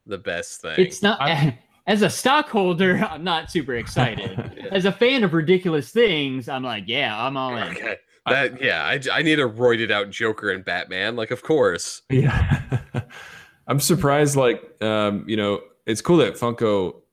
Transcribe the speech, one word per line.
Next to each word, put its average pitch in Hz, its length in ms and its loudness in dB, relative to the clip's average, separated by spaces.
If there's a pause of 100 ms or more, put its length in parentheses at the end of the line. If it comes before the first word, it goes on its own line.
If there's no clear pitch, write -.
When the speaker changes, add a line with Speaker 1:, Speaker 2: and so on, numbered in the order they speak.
Speaker 1:
the 98 120 -8
best 85 420 -8
thing. - 180 -8
Speaker 2:
It's 185 240 0
not, 208 180 0
Speaker 3:
I 147 380 0 (140)
Speaker 2:
<laughs> - 160 -18
as 208 140 2
a 170 80 2
stockholder, 196 880 2
I'm 156 260 -4
not 165 260 -4
super 135 240 -4
excited. 110 640 -4 (300)
Speaker 3:
<laughs> - 40 -8
Speaker 2:
As 190 120 0
a 196 80 2
fan 247 320 2
of 160 100 2
ridiculous 165 560 2
things, 143 580 0
I'm 135 160 -6
like, 107 220 -6
"Yeah, 117 380 -2
I'm 139 120 -4
all 131 200 -4
in." - 200 -6
Speaker 1:
Okay. 110 200 -6 (300)
That, 127 340 0
yeah, 90 240 0
I 117 140 -2
j-, 127 140 -6
I 135 100 0
need 156 160 4
a 139 100 2
roided 113 440 2
out 101 180 0
Joker 107 400 -2
and 95 140 -4
Batman, 92 500 -4
like, 113 160 -4
of - 140 -6
course. 113 680 0
Speaker 3:
Yeah. 131 580 4
<laughs> - 1000 -10
I'm 135 100 2
surprised, 143 580 4
like, 120 460 0
um, 104 460 0
you 107 80 -2
know, 101 240 0 (260)
it's 110 140 -2
cool 175 160 4
that 117 180 4
Funko, 110 680 -2 (100)